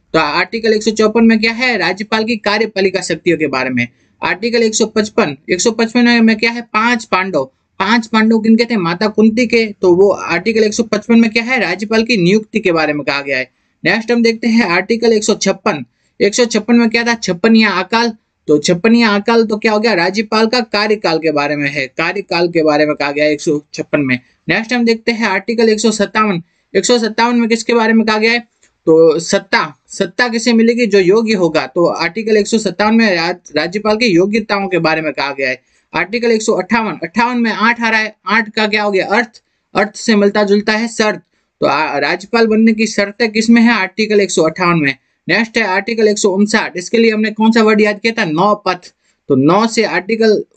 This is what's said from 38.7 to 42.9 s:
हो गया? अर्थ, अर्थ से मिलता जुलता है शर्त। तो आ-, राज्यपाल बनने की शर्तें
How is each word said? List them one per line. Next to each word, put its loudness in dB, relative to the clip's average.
हो -2
गया? -2
अर्थ, -4
अर्थ -2
से 0
मिलता 2
जुलता 0
है -2
शर्त। -2
तो 0
आ-, -2
राज्यपाल 0
बनने 4
की 0
शर्तें -4